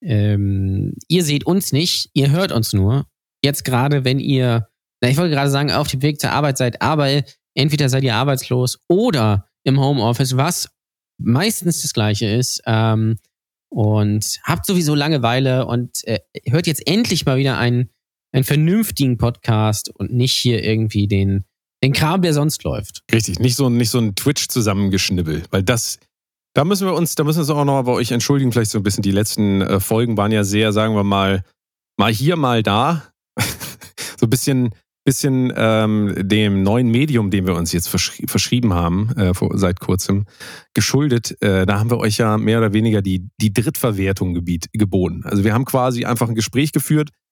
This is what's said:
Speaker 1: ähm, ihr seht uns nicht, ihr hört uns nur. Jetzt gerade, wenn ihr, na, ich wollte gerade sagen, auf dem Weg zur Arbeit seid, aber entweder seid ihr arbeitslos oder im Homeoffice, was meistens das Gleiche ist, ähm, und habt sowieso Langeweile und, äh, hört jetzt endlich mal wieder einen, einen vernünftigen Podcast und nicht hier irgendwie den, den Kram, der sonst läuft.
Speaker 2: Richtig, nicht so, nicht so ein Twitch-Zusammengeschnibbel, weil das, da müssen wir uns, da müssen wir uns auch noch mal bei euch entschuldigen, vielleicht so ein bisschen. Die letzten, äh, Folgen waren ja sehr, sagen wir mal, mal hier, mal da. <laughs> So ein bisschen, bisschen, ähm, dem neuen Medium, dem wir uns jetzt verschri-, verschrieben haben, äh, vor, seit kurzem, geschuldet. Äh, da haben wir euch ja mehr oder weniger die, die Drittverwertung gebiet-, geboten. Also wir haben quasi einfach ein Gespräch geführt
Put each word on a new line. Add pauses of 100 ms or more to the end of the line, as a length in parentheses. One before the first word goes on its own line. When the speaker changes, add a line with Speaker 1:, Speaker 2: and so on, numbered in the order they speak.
Speaker 1:
ähm, (140)
ihr
seht
uns
nicht,
ihr
hört
uns
nur. (360)
Jetzt
gerade,
wenn
ihr, (340)
na,
ich
wollte
gerade
sagen,
auf
dem
Weg
zur
Arbeit
seid,
aber (320)
entweder
seid
ihr
arbeitslos (100)
oder (160)
im
Homeoffice,
was (520)
meistens
das
Gleiche
ist,
ähm, (520)
und
habt
sowieso
Langeweile
und,
äh, (260)
hört
jetzt
endlich
mal
wieder
einen, (440)
einen
vernünftigen
Podcast
und
nicht
hier
irgendwie
den, (380)
den
Kram,
der
sonst
läuft. (100)
Speaker 2:
Richtig,
nicht
so,
nicht
so
ein
Twitch-Zusammengeschnibbel,
weil
das, (540)
da
müssen
wir
uns,
da
müssen
wir
uns
auch
noch
mal
bei
euch
entschuldigen,
vielleicht
so
ein
bisschen.
Die
letzten,
äh,
Folgen
waren
ja
sehr,
sagen
wir
mal, (540)
mal
hier,
mal
da. (340)
<laughs> (760)
So
ein
bisschen, (360)
bisschen,
ähm,
dem
neuen
Medium,
dem
wir
uns
jetzt
verschri-,
verschrieben
haben,
äh,
vor,
seit
kurzem, (500)
geschuldet.
Äh,
da
haben
wir
euch
ja
mehr
oder
weniger
die, (140)
die
Drittverwertung
gebiet-,
geboten.
Also
wir
haben
quasi
einfach
ein
Gespräch
geführt (220)